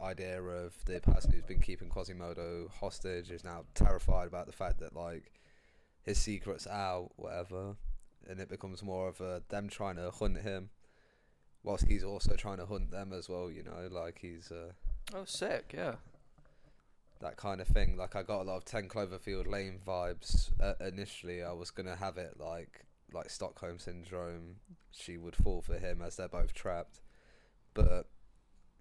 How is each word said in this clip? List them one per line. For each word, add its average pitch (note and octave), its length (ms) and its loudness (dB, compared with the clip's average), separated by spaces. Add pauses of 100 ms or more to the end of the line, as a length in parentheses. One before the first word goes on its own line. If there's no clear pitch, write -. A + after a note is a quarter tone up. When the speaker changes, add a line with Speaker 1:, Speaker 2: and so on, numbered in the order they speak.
Speaker 1:
idea F#2 400 -6
of F2 320 -8 (120)
the F2+ 140 -2
person - 320 8
who's A2+ 120 8
been F#2+ 180 6
keeping F2+ 280 2
Quasimodo F2 800 -6 (100)
hostage F2+ 520 -6
is E2+ 120 -10
now E2+ 200 -10 (100)
terrified F#2 540 8
about F2 200 -6
the - 60 -14
fact F2+ 260 0
that, D#2+ 160 -6
like, E2+ 360 -8 (680)
his G2+ 160 -2
secret's - 500 0
out, F#2 480 -4
whatever. F#2 600 -8 (520)
And F#2 120 -10
it F#2+ 100 -10
becomes F#2+ 340 -10
more F#2 240 -4
of F2+ 140 -8
a, F2+ 280 -6
them G2+ 200 -6
trying G2 260 -6
to F2 160 -6
hunt G2 280 2
him, G2 320 -6 (920)
whilst G2 220 2
he's F#2+ 180 8
also G2 320 6
trying G2 220 -2
to F2+ 80 -8
hunt F#2+ 260 -4
them G2 220 -6
as F2+ 160 -10
well, F2+ 200 -6
you D#2+ 140 -12
know? E2+ 260 -10
Like, E2+ 300 -8
he's, E2+ 320 -14
uh, E2+ 200 -12 (420)
Speaker 2:
Oh, F#3+ 120 -8
sick, - 500 -4
yeah. D#3+ 200 -2 (1300)
Speaker 1:
that - 160 -8
kind F#2+ 240 -6
of F#2 60 -2
thing. F#2 300 8
Like, F#2 180 -6
I G2 60 -2
got G2 200 -2
a - 20 -6
lot F#2+ 140 -4
of - 80 -10
Ten G#2 220 -6
Cloverfield G2+ 600 -4
Lane G2 380 -4
vibes. F2+ 680 2 (100)
Uh, G2 140 6 (100)
initially, F2+ 560 -8
I F2 120 -6
was E2+ 180 -10
gonna F#2 240 -8
have F#2 220 -6
it, F2 220 -10
like, E2 460 -10 (260)
like, E2+ 180 -8
Stockholm F2+ 500 -10
Syndrome. F2 800 -10 (340)
She - 260 -14
would E2+ 180 -12
fall F2+ 260 4
for F2 180 -2
him F2 220 -2
as E2+ 160 -8
they're F#2 100 -6
both F2 260 2
trapped. - 480 -6 (720)
But A2 340 8 (720)